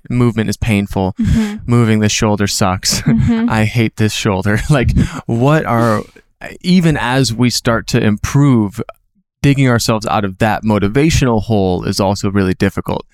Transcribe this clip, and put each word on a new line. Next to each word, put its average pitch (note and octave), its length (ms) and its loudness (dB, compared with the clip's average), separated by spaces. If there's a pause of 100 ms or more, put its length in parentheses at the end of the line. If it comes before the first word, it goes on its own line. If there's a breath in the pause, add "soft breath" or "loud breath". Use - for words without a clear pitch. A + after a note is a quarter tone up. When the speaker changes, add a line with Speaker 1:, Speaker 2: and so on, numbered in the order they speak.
Speaker 1:
movement A#2 400 0
is G2+ 80 -4
painful, G2+ 640 -2
Speaker 2:
Mm-hmm. G#3+ 520 0
Speaker 1:
moving A2+ 300 4
this G#2+ 100 2
shoulder G#2 360 0
sucks. - 540 -2
<laughs> - 40 -12
Speaker 2:
Mm-hmm. A3+ 440 0
Speaker 1:
I A2 160 0
hate A2 300 -2
this G#2+ 180 0
shoulder. G2+ 500 0
<laughs> - 60 -6
Like, A#2+ 220 2 (340 loud breath)
what C3+ 400 2
are, A#2 360 0 (600)
even F3 360 2
as B2 360 0
we A#2+ 160 2
start A2+ 380 -2
to A#2 160 0
improve, A2 800 0 (600)
digging C#3 280 2
ourselves A2 380 0
out G2+ 180 -2
of F#2+ 140 -8
that G#2+ 240 -2
motivational A2 800 2
hole F#2+ 420 0
is G2 140 -4
also G2+ 300 0
really F#2+ 260 0
difficult. - 580 -4